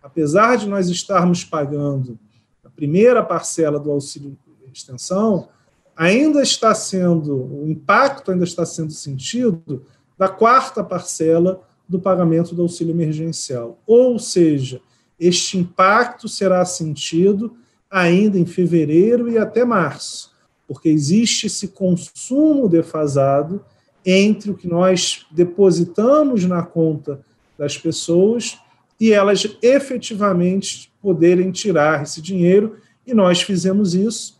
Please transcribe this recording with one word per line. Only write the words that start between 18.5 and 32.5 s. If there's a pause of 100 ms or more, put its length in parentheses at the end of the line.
e
até
março, (360)
porque
existe
esse
consumo
defasado (400)
entre
o
que
nós
depositamos
na
conta (380)
das
pessoas (400)
e
elas
efetivamente
poderem
tirar
esse
dinheiro, (280)